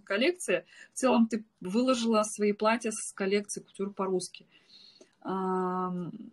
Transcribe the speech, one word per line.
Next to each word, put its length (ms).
коллекция. 600
В 60
целом 300
ты 160
выложила 640
свои 280
платья 400
с 200
коллекции 500
кутюр 320
по-русски. 520
Ам, 920